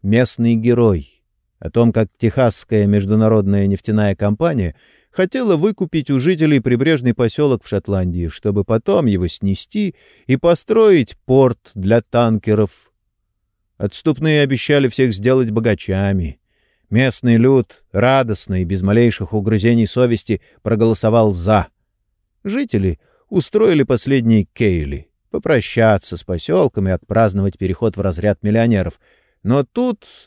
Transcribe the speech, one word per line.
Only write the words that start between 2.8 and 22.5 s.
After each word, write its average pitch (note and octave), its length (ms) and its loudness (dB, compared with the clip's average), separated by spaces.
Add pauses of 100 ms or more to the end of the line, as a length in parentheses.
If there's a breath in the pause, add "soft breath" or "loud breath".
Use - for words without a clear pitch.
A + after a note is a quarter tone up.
международная G2+ 800 2
нефтяная G2+ 480 -2
компания G#2 640 -2 (340 soft breath)
хотела F#3+ 460 0
выкупить E3 540 -4
у C3 100 0
жителей D#3 400 2
прибрежный B2 540 0
посёлок B2+ 500 0
в - 20 -16
Шотландии, F2+ 640 -4
чтобы G2+ 340 -4
потом C#3 440 0
его F#2 200 0
снести G2+ 680 -4 (320 soft breath)
и C3 100 0
построить F3 880 2
порт B2+ 500 2
для G#2 280 0
танкеров. A2 920 -2 (840)
Отступные D3 640 -2
обещали C#3 460 0
всех A#2+ 260 0
сделать A#2+ 360 0
богачами. G2 920 -2 (500)
Местный A#2+ 480 2
люд B2+ 520 0
радостно A2+ 720 0
и F2+ 60 -2
без F2+ 160 -4
малейших G#2+ 500 0
угрызений A2 540 0
совести A#2 560 -2 (180 soft breath)
проголосовал A2 720 2
"за". F#2 360 0 (760)
Жители D3+ 560 -4 (300)